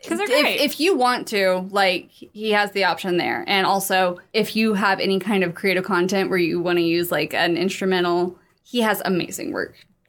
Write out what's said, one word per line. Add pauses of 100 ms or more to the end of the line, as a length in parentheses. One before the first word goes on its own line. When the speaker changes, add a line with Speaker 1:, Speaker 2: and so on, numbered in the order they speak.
Speaker 1:
'Cause
they're
Speaker 2:
if,
Speaker 1:
great.
Speaker 2:
if
you
want
to,
like,
he
has
the
option
there.
And
also, (140)
if
you
have
any
kind
of
creative
content
where
you
wanna
use,
like,
an
instrumental, (280)
he
has
amazing
work. (320)